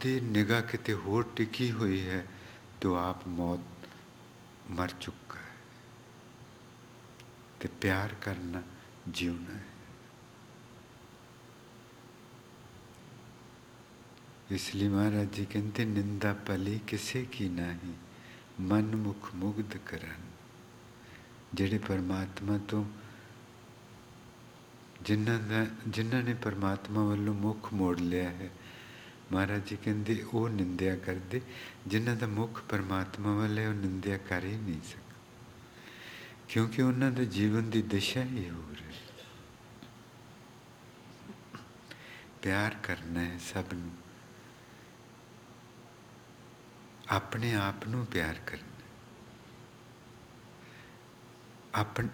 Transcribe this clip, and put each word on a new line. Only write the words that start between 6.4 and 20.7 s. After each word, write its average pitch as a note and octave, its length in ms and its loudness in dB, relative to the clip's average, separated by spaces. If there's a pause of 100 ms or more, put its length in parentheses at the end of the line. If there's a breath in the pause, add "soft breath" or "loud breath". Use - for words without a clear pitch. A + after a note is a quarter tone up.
ਤੇ - 80 -4
ਪਿਆਰ G2+ 460 2
ਕਰਨਾ F2+ 480 -4 (460 loud breath)
ਜਿਉਣਾ F2 460 -2
ਹੈ। G2+ 100 -8 (4000)
ਇਸ - 240 0
ਲਈ G2+ 140 4
ਮਹਾਰਾਜ G#2 480 6
ਜੀ G2+ 80 0
ਕਹਿੰਦੇ, G#2 400 0
"ਨਿੰਦਾ G2+ 500 2
ਭਲੀ G2 520 0
ਕਿਸੇ B2 380 -2
ਕੀ G#2+ 240 -2
ਨਾਹੀ, F2 460 -2 (680 loud breath)
ਮਨ G#2+ 360 6
ਮੁਖ G2+ 380 -2
ਮੁਗਧ G#2 420 -2
ਕਰਨ।" E2 460 -8 (1300 loud breath)